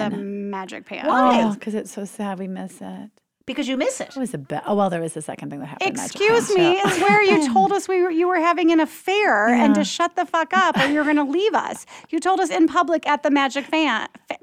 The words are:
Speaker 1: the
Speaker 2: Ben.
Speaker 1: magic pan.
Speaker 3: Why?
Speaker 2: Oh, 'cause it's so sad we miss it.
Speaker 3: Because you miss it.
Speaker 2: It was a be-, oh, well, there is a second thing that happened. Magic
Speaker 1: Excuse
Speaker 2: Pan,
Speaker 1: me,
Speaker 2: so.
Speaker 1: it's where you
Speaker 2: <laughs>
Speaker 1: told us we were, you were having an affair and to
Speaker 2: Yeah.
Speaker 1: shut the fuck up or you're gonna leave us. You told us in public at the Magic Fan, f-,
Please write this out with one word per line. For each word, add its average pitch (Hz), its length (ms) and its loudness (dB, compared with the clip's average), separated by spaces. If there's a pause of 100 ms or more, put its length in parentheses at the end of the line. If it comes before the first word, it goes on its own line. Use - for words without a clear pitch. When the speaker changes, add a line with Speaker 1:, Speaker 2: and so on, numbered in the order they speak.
(120)
Speaker 1:
the 208 40 -6
Speaker 2:
Ben. 202 340 -8
Speaker 1:
magic 190 360 -12
pan. 196 220 -8
Speaker 3:
Why? 254 360 4
Speaker 2:
Oh, 214 160 0
'cause 214 140 -8
it's 196 180 -6
so 202 140 -10
sad 196 340 -8
we 190 80 -8
miss 185 340 -12
it. 190 280 -14 (360)
Speaker 3:
Because 269 220 -6
you 262 80 -2
miss 453 240 -2
it. - 160 -8
Speaker 2:
It 269 40 -8
was 254 140 -6
a 160 40 -8
be-, 147 180 -8 (100)
oh, - 80 -2
well, 202 160 2
there 170 140 -4
is 160 140 -8
a 151 40 -10
second 147 280 -10
thing 143 100 -12
that - 60 -12
happened. 359 320 -6
Magic - 180 -8
Speaker 1:
Excuse 440 400 2
Speaker 2:
Pan, - 20 4 (180)
Speaker 1:
me, 381 60 -2
Speaker 2:
so. 403 60 2
Speaker 1:
it's 359 140 0
where 403 220 4
you 381 240 4
Speaker 2:
<laughs> 240 60 0
Speaker 1:
told 392 200 4
us 381 160 -2
we 370 120 2
were, 370 80 2
you 330 200 0
were 359 100 2
having 330 320 2
an 330 80 4
affair 311 720 2
and 240 260 4
to - 60 2
Speaker 2:
Yeah. - 20 2
Speaker 1:
shut - 320 -2
the 349 100 0
fuck 320 300 -2
up 349 260 4
or 269 60 4
you're 294 160 0
gonna 294 220 2
leave 349 280 0
us. - 320 -4 (240)
You 320 120 -4
told 370 180 2
us 359 100 0
in 330 200 2
public 339 360 0
at 294 180 0
the 302 60 2
Magic 277 360 0
Fan, 294 420 0 (220)
f-, - 140 -8